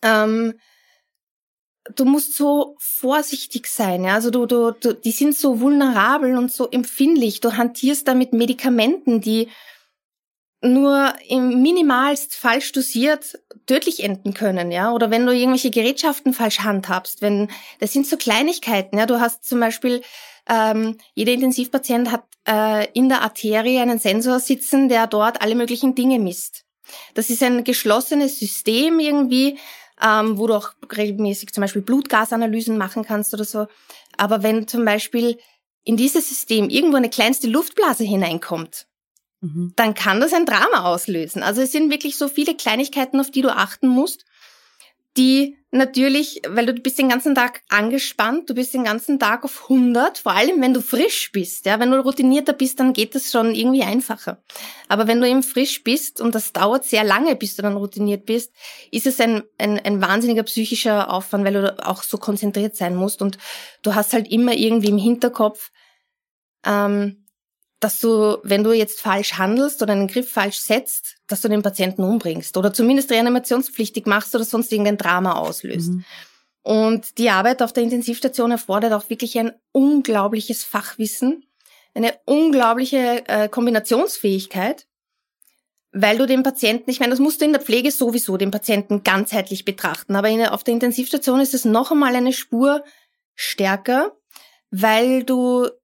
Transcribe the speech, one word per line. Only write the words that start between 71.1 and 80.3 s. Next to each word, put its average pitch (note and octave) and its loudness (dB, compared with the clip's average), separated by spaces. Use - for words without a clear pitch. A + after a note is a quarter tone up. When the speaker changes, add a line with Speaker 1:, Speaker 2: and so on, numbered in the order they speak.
Speaker 1:
dass G3+ -6
du A#3 0
den G#3 0
Patienten F#3+ -2
umbringst F#3 -2
oder F#3+ 2
zumindest C4+ 2
reanimationspflichtig A#3+ 0
machst G#3 0
oder A3+ 2
sonst A3+ -4
irgendein G#3 0
Drama F3+ 0
auslöst. D#3+ -4
Speaker 2:
Mhm. F3+ -4
Speaker 1:
Und A3 0
die A#3 2
Arbeit A3+ 2
auf A#3 -2
der A#3+ 0
Intensivstation A#3 -2
erfordert A3 0
auch G#3 -4
wirklich A#3 -6
ein A3+ -2
unglaubliches A3+ 0